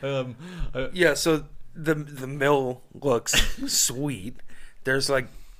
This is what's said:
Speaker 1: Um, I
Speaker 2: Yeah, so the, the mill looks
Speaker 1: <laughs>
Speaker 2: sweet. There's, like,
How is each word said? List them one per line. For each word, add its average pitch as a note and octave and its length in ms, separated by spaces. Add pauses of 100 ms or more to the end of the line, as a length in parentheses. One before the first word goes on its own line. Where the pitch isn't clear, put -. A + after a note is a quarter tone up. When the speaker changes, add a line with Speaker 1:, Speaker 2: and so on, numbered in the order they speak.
Speaker 1:
Um, C3+ 340 (380)
I B2+ 200
Speaker 2:
Yeah, E3 200
so D3+ 320 (280)
the, D#3 220
the D3 320
mill C#3 540 (120)
looks A#2+ 380
Speaker 1:
<laughs> - 420
Speaker 2:
sweet. B2 640 (480)
There's, C3+ 260
like, B2+ 180 (320)